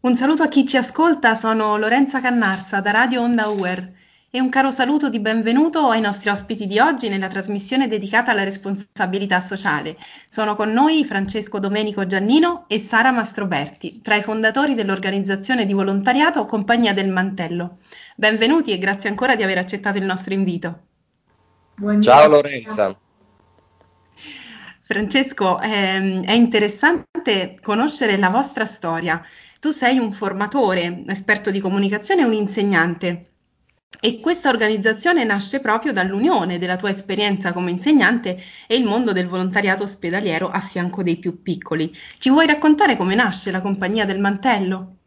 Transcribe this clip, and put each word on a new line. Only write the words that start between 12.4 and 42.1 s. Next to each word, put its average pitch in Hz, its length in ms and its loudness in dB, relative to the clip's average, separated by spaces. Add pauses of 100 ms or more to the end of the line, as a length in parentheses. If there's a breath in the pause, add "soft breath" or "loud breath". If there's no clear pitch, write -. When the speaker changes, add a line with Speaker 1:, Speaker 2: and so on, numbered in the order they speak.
Speaker 1:
e 214 120 -2
Sara 233 320 2
Mastroberti, 185 920 -6
tra 214 140 0
i 202 60 0
fondatori 220 520 0
dell'organizzazione 196 920 -2
di 196 60 -2
volontariato 214 720 2
Compagnia 220 480 0
del 196 180 0
Mantello. 180 680 -4 (380 soft breath)
Benvenuti 226 560 2
e 185 60 -2
grazie 190 300 -2
ancora 240 280 0
di 220 60 -2
aver 190 160 0
accettato 196 400 -4
il 190 60 -4
nostro 185 300 -4
invito. 175 440 -4 (1000)
Speaker 2:
Buongiorno. 202 440 6
Speaker 3:
Ciao 151 80 10
Lorenza. 113 680 2 (1900 loud breath)
Speaker 1:
Francesco, 208 760 0
ehm, 190 640 -2
è 196 80 0
interessante 233 1300 2
conoscere 226 560 0
la 190 100 2
vostra 226 380 -2
storia. 165 560 -6 (360 soft breath)
Tu 302 120 -2
sei 262 280 2
un 220 140 -2
formatore, 190 960 -2
esperto 202 440 -2
di 196 80 -2
comunicazione 202 600 0
e 262 60 4
un 226 80 2
insegnante. 185 880 0 (760)
E 233 220 -2
questa 330 300 0
organizzazione 220 720 0
nasce 208 360 -2
proprio 233 340 -2
dall'unione 190 640 0
della 180 180 -2
tua 196 140 -4
esperienza 196 640 -2
come 180 160 -4
insegnante 214 680 2 (300 loud breath)
e 226 100 0
il 254 80 2
mondo 220 280 0
del 180 140 0
volontariato 190 580 0
ospedaliero 185 680 -4
a 185 100 -4
fianco 180 420 -6
dei 170 140 0
più 170 240 -8
piccoli. 160 500 -4 (280 loud breath)